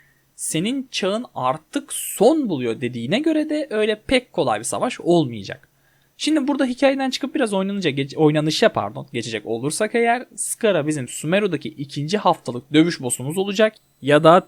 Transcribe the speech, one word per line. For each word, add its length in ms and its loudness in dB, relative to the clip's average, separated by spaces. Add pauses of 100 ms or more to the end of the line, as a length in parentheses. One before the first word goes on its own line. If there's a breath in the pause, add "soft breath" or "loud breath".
(360 soft breath)
senin 540 -4
çağın 340 -2 (100)
artık 580 -4
son 560 2
buluyor 320 -2
dediğine 380 -2
göre 320 0
de 200 -4
öyle 360 -2
pek 260 0
kolay 260 0
bir 60 -10
savaş 360 -4
olmayacak. 680 0 (480)
Şimdi 320 0
burada 160 0
hikayeden 460 0
çıkıp 240 -6
biraz 180 0
oynanınca 380 -2
geç-, 260 -4
oynanışa, 520 4
pardon, 440 -4
geçecek 340 -6
olursak 480 -4
eğer, 320 0 (100)
Scara 500 0
bizim 220 -4
Sumeru'daki 600 -2
ikinci 500 -6
haftalık 540 -2
dövüş 280 4
boss'umuz 380 -4
olacak 360 0 (280)
ya 220 4
da 240 8